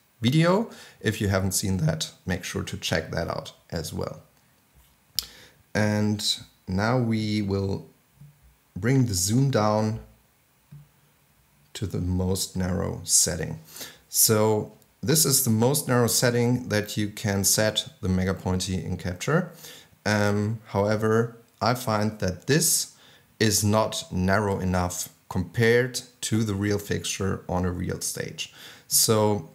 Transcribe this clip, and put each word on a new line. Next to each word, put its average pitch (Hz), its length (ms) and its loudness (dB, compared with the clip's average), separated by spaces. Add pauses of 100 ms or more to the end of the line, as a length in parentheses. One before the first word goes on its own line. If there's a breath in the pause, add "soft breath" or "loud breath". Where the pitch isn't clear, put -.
(220)
video. 170 480 2 (300 loud breath)
If 110 200 -2
you 104 80 0
haven't 95 240 2
seen 95 260 -2
that, 156 340 -2 (120)
make 90 200 -4
sure - 180 -6
to - 160 -8
check 87 320 -4
that 82 180 -4
out - 240 -8 (180)
as 85 220 -6
well. - 300 -8 (1500 loud breath)
And 107 640 0 (280)
now 107 320 0
we 110 440 0
will 98 480 -2 (840)
bring 123 300 2
the 101 100 0
zoom 107 360 2
down 107 500 2 (1700)
to - 120 -6
the 101 140 -6
most 92 560 -2
narrow 90 480 -4
setting. 82 540 0 (500 loud breath)
So 107 640 2 (320)
this 151 200 4
is 139 180 2
the 120 80 0
most 117 380 2
narrow 123 180 4
setting 120 640 2
that 104 280 -2
you 104 120 -2
can 98 340 -2
set 107 460 2 (140)
the 92 60 -2
Mega 92 260 2
Pointy 92 500 -2
in 95 120 -4
Capture. 147 540 -2 (560 loud breath)
Um, 104 600 2
however, 110 720 0 (220)
I 113 140 2
find 110 460 -2
that 90 260 -4
this - 480 2 (460 loud breath)
is 104 240 2
not 107 480 2
narrow 98 480 2
enough 90 480 -2 (200)
compared 117 720 2 (180)
to 110 240 0
the 107 100 -2
real 101 240 0
fixture 95 680 -4
on 90 160 0
a 90 80 -2
real 90 280 -6
stage. - 520 -8 (340 loud breath)
So 107 680 2